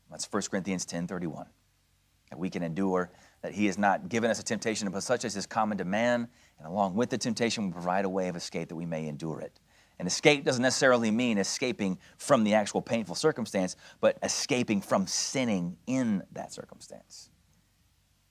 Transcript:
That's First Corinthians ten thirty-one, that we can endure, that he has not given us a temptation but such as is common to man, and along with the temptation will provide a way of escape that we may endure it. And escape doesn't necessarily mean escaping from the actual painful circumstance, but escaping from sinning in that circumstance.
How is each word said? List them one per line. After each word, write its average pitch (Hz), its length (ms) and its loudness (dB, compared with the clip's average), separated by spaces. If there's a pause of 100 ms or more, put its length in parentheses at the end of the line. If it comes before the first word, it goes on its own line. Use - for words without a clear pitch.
That's - 180 -10
First - 260 -4
Corinthians 92 320 -2
ten 87 240 -6
thirty-one, 90 400 -6 (800)
that - 80 -12
we 87 120 -4
can 90 120 -6
endure, 90 480 0 (300)
that 85 140 -8
he 104 120 2
has 95 120 0
not 92 300 2
given 113 220 2
us 107 80 0
a - 60 -12
temptation 107 480 -2
but 95 100 -4
such 123 220 0
as 104 100 -4
is 98 100 -4
common 104 340 0
to 90 60 -4
man, 117 440 2 (300)
and 78 100 -16
along 95 260 0
with 120 160 0
the 127 80 -2
temptation 113 460 0
will 90 80 -2
provide 90 320 0
a 95 40 0
way 92 200 0
of 85 80 -4
escape 85 320 -6
that 80 80 -10
we 85 100 -6
may 80 220 -4
endure 76 320 -6
it. - 180 -12 (400)
And 87 80 -4
escape 147 380 4
doesn't 127 180 2
necessarily 123 480 4
mean 117 280 2
escaping 101 600 -2 (180)
from 120 280 4
the 104 100 6
actual 104 260 4
painful 107 360 -4
circumstance, 107 580 0 (260)
but 139 220 4
escaping 120 580 0
from 98 280 2
sinning 101 680 -2 (100)
in 117 420 0
that - 220 -10
circumstance. - 760 -18 (1040)